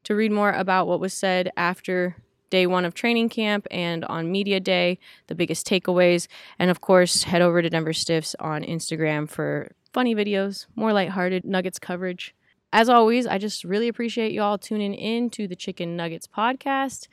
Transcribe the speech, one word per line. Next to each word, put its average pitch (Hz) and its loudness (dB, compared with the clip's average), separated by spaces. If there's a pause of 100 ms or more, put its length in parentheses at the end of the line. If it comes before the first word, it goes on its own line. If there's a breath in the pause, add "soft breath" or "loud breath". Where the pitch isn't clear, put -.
to 208 -2
read 214 2
more 208 2
about 185 0
what 175 0
was 190 -6
said 185 0
after 180 -2 (340)
day 185 4
one 180 2
of 170 -4
training 233 0
camp 208 -2
and 170 -4
on 165 -4
media 196 0
day, 180 0 (300 soft breath)
the 160 -8
biggest 165 -4
takeaways. 175 4 (320 loud breath)
And 180 2
of 175 2
course, 180 4
head 175 2
over 175 4
to 165 0
Denver 160 0
Stiffs 160 -2
on 156 -6
Instagram 156 -4
for 147 -6 (220)
funny 247 0
videos, 202 -2
more 220 0
lighthearted 185 0
Nuggets 185 -2
coverage. 180 -8 (380)
As 226 6
always, 240 6
I 196 0
just 202 -8
really 202 -2
appreciate 226 -4
y'all 208 0
tuning 208 -4
in 233 -2
to 208 -8
the 180 -8
Chicken 175 -8
Nuggets 170 -6
podcast. 262 -2